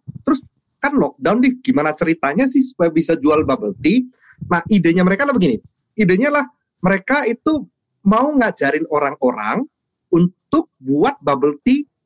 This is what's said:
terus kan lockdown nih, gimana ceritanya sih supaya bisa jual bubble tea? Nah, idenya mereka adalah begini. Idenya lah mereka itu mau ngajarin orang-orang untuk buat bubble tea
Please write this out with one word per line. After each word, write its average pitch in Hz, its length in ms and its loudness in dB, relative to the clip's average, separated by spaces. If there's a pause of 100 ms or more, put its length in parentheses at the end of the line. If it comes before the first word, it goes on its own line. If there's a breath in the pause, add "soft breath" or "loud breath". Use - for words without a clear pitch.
(220)
terus - 240 -2 (320)
kan 294 160 -4
lockdown 180 480 0
nih, 254 200 0
gimana 147 280 0
ceritanya 165 560 -2
sih 262 160 2
supaya - 280 0
bisa 165 280 0
jual 151 240 2
bubble 113 400 -4
tea? 247 240 0 (440 soft breath)
Nah, 175 160 0
idenya 180 400 2
mereka 196 160 0
adalah 277 160 0
begini. 143 240 0 (320)
Idenya 214 400 2
lah 277 120 0 (360)
mereka 196 480 0
itu 302 360 -2 (360)
mau 226 320 2
ngajarin 160 560 0
orang-orang 135 720 -2 (480)
untuk 180 560 0 (160)
buat 147 400 0
bubble 143 400 -2
tea 285 240 0 (200)